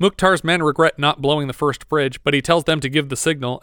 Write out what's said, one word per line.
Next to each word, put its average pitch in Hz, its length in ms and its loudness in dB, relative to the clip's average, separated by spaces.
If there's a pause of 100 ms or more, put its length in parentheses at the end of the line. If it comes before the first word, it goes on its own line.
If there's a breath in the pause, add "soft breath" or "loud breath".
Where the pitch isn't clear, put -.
Mukhtar's 185 420 2
men 170 200 0
regret 156 360 2
not 143 220 0
blowing 143 260 0
the 131 60 -6
first - 380 -4
bridge, 139 340 -2
but 147 80 0
he 139 80 2
tells 165 240 2
them 156 160 0
to 131 80 -6
give 139 220 -2
the 127 60 -6
signal 131 460 -4